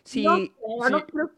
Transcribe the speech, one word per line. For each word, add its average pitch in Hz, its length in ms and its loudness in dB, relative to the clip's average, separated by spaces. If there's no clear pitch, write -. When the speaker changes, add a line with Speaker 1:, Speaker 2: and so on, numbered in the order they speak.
Speaker 1:
si, - 200 -4
Speaker 2:
No 208 100 6
creo, 233 560 -2
no 294 80 2
Speaker 1:
si 302 80 -8
Speaker 2:
creo 302 320 -4